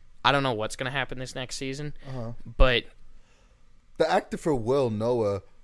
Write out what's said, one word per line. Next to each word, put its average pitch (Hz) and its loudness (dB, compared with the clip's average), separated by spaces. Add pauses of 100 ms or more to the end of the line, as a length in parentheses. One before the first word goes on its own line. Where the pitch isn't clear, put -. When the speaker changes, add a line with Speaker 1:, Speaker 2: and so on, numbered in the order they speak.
(240)
Speaker 1:
I 127 6
don't 143 4
know 131 2
what's 110 -4
gonna 131 -6
happen 127 -4
this 127 -10
next 131 -8
season. 139 -8 (140)
Speaker 2:
Uh-huh. 120 -8 (240)
Speaker 1:
But 127 8 (1120)
Speaker 2:
The 160 2
actor 190 0
for 165 0
Will, 123 0
Noah, 107 0 (220)